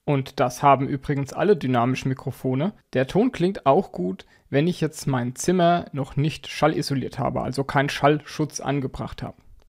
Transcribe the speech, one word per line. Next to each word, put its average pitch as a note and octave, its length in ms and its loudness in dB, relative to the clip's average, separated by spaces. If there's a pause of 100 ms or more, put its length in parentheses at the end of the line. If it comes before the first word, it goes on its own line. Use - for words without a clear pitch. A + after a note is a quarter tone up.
und C#3 340 -2
das - 240 0
haben C#3 260 6
übrigens C#3 440 -4
alle F#3 240 4
dynamischen B2+ 540 0
Mikrofone, C3 640 -4 (180)
der - 140 2
Ton B3 260 2
klingt F#3 320 -2
auch D3 280 4
gut, F#3 340 -6 (240)
wenn C#3+ 160 2
ich F3+ 160 -2
jetzt D#3 240 -4
mein B2 300 -2
Zimmer F3 560 2
noch C3 240 -6
nicht D3 320 -2
schallisoliert C#3+ 720 -2
habe, B2+ 220 -2
also C3+ 240 -4
keinen C#3+ 240 0
Schallschutz - 720 0
angebracht C#3 600 -6
habe. A#2 140 -10 (420)